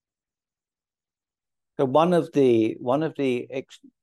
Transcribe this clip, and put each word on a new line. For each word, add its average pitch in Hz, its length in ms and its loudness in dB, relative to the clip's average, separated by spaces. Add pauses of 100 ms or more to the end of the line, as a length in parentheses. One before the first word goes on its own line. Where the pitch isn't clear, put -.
(1800)
So 143 80 0
one 151 280 2
of 165 200 0
the, 117 460 2
one 131 240 -2
of 151 140 -6
the 127 340 -4
ex-, 131 300 -12 (220)